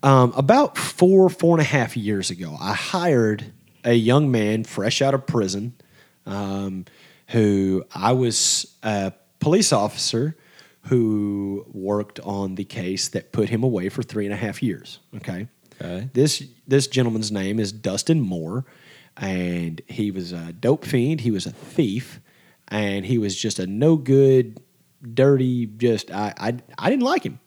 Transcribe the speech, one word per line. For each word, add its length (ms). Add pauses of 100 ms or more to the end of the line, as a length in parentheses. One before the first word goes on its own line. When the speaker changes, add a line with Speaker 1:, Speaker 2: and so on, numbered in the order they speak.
Speaker 1:
um, 340
about 420
four, 520
four 260
and 60
a 80
half 260
years 360
ago, 280
I 140
hired 800 (300)
a 100
young 380
man 320
fresh 380
out 120
of 140
prison, 460 (520)
um, 600 (420)
who 680
I 200
was 520 (180)
a 300 (260)
police 320
officer 640 (500)
who 880
worked 500
on 340
the 80
case 460
that 220
put 180
him 140
away 260
for 120
three 240
and 80
a 40
half 260
years. 360 (180)
Okay. 300 (320)
Speaker 2:
Okay. 340
Speaker 1:
This, 300 (240)
this 200
gentleman's 440
name 280
is 120
Dustin 500
Moore, 440 (520)
and 680
he 240
was 200
a 220
dope 320
fiend. 360
He 100
was 140
a 60
thief, 680 (480)
and 380
he 140
was 160
just 240
a 80
no 300
good, 640 (540)
dirty, 540
just, 440
I, 260
I, 160 (240)
I 120
didn't 140
like 200
him. 240